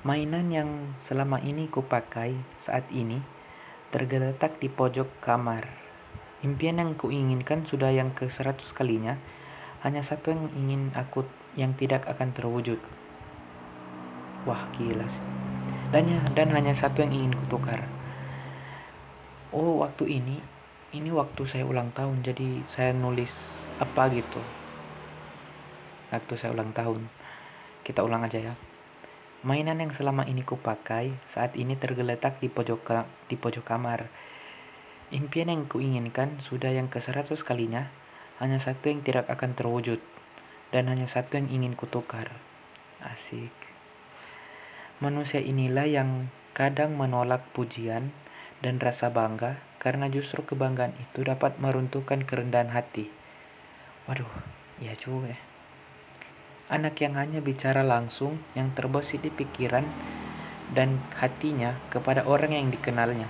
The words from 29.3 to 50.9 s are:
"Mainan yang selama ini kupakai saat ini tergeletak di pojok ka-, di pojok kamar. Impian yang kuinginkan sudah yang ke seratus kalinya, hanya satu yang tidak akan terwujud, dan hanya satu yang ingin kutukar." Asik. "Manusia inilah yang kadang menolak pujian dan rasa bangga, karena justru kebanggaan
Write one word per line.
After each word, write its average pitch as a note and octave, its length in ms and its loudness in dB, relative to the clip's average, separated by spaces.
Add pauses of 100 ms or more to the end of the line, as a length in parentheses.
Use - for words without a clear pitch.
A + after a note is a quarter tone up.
"Mainan D3+ 400 2
yang D#3 80 -2
selama C#3 320 2
ini C3 160 0
kupakai B2 880 -2
saat B2 320 -2
ini B2+ 160 0
tergeletak B2+ 640 0
di B2+ 80 0
pojok A#2+ 320 0
ka-, - 320 0 (160)
di A#2+ 80 -4
pojok A#2+ 320 -4
kamar. A#2 400 -2 (1040)
Impian D3 400 0
yang D3+ 160 0
kuinginkan C3 720 0
sudah C3 320 -2
yang C3 160 2
ke B2 160 -4
seratus C#3+ 400 -2
kalinya, A#2+ 480 0 (480)
hanya C3 180 2
satu C3 300 0
yang D3 160 0
tidak B2+ 240 2
akan B2 240 0
terwujud, A#2 480 0 (720)
dan B2+ 160 4
hanya B2+ 240 0
satu C3 260 -2
yang C#3 140 0
ingin B2+ 240 0
kutukar." A#2 560 -6 (720)
Asik. A#2+ 480 -10 (1500)
"Manusia C#3+ 400 0
inilah C3+ 480 4
yang C3 400 2 (240)
kadang C#3+ 400 4
menolak B2+ 560 4
pujian A#2 640 -2 (480)
dan B2+ 160 2
rasa B2 320 2
bangga, A#2 480 2 (160)
karena C3+ 320 2
justru C#3 400 0
kebanggaan C3 480 2